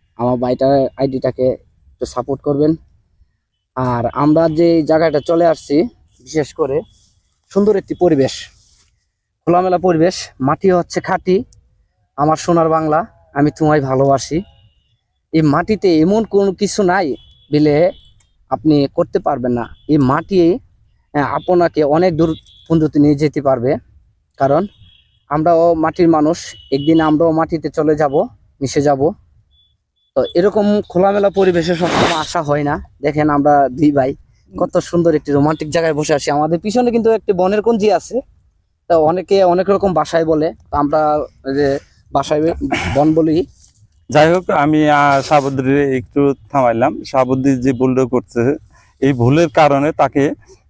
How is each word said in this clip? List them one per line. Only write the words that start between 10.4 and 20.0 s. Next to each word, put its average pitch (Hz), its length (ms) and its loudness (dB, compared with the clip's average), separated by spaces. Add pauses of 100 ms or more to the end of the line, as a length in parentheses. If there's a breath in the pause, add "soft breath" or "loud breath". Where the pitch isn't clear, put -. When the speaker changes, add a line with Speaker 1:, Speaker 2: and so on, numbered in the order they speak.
Speaker 1:
হচ্ছে 180 300 -2
খাঁটি, 190 420 -2 (760)
আমার 151 180 0
সোনার 165 340 0
বাংলা, 160 360 0 (280)
আমি 147 260 0
তোমায় 156 220 2
ভালোবাসি। 135 600 0 (920)
এই 160 100 2
মাটিতে 165 580 0
এমন 202 240 2
কোনো 196 300 0
কিছু 202 300 -2
নাই 175 320 0 (360)
বিলে 151 400 2 (580)
আপনি 143 440 0
করতে 175 260 -4
পারবেন 127 320 -4
না। 117 240 -6 (120)
এই 151 100 2
মাটি, 165 560 2